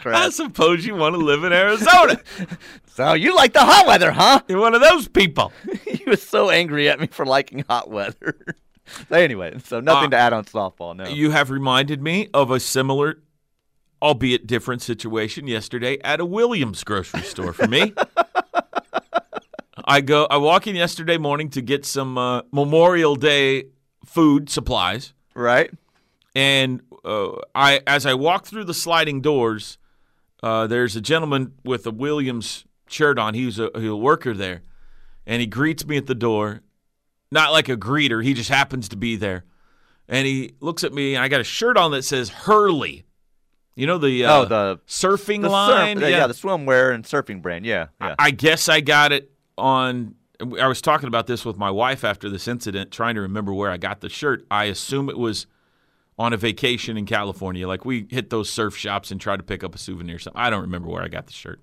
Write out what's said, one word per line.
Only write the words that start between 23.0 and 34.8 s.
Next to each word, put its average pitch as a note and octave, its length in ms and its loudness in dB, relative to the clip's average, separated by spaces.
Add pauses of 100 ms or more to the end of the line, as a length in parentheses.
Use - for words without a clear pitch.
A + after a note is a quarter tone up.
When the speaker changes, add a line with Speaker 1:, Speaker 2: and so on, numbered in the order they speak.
Speaker 2:
Day C3+ 480 2 (400)
food D3 440 4
supplies. A2+ 640 -2 (200)
Speaker 1:
Right. A#2+ 360 2 (640)
Speaker 2:
And, C3+ 480 0 (220)
uh, G2 280 -4 (220)
I, C#3 320 4
as C#3+ 200 0
I C3+ 80 2
walk E3 320 0
through G#3+ 180 -10
the E3+ 100 -8
sliding D#3 460 -2
doors, A#2+ 580 -2 (640)
uh, A2+ 260 -2
there's A#2+ 280 0
a A2+ 60 -8
gentleman C#3+ 500 -2 (140)
with B2 200 -4
a A#2 60 -8
Williams C3 720 -6 (240)
shirt D3 320 0
on. A2 140 -2
He's A#2 260 -4
a, A2+ 160 -2
he's A2 140 -4
a G#2+ 80 -4
worker B2+ 360 0
there. F#2 280 -8 (640)